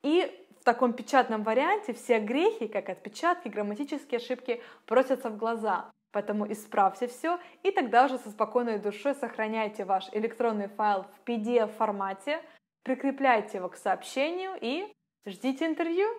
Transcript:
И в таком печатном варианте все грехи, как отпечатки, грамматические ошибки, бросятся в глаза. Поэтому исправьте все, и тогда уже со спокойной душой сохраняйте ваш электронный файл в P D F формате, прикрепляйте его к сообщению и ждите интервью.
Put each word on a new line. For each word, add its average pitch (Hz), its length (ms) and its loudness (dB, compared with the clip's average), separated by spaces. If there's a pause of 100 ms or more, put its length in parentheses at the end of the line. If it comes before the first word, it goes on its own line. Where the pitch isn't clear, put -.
И 311 280 2 (300)
в - 20 -20
таком 240 300 4
печатном 226 500 2
варианте 269 500 0
все - 260 2
грехи, 254 480 0
как 196 220 -4
отпечатки, 330 580 -2
грамматические 214 720 -4
ошибки, 240 440 -4 (260)
бросятся 254 420 4
в 214 80 -8
глаза. 214 480 -2 (280)
Поэтому 208 380 -2
исправьте 208 560 2
все, 330 300 -2 (260)
и 392 80 4
тогда 262 340 6
уже 262 120 0
со 220 120 -8
спокойной 220 500 0
душой 208 340 -2
сохраняйте 220 720 -4
ваш 190 280 0
электронный 214 540 0
файл 208 360 0
в - 220 -18
P 233 120 -2
D 233 200 2
F 214 180 2
формате, 202 640 -2 (440)
прикрепляйте 262 760 2
его 180 120 -6
к - 60 -14
сообщению 311 840 -2
и 330 320 -4 (340)
ждите 262 400 -2
интервью. 339 420 0 (120)